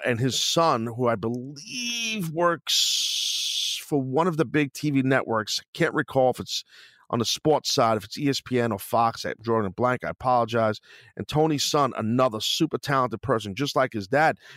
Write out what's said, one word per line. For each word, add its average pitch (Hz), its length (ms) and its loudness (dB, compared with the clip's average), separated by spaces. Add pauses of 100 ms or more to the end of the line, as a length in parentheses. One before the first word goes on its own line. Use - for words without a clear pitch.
and 120 140 0
his 127 240 0
son, 143 440 2
who 120 200 -2
I 117 80 4
believe 202 1160 -6
works - 1500 0
for 143 160 0
one 131 260 0
of 160 100 0
the 151 80 2
big 147 280 0
T 151 160 -2
V 135 140 2
networks, 113 580 0 (140)
can't 160 180 0
recall 131 380 2
if - 80 -6
it's - 240 -6 (480)
on 123 80 0
the 113 60 2
sports - 460 0
side, 113 260 4
if 101 60 -4
it's - 140 -14
E 147 100 -2
S 135 140 0
P 123 180 0
N 117 120 0
or 101 80 -4
Fox, 117 460 0
I'm 69 160 -4
drawing 113 260 0
a - 20 -2
blank, 123 340 0
I 80 60 -4
apologize. 117 720 0 (340)
And - 120 -8
Tony's 151 360 2
son, 139 320 2
another 113 440 2
super - 400 -2
talented 127 420 0
person, 107 320 -2
just 135 220 -4
like 131 180 2
his 101 140 -4
dad, 139 300 4 (200)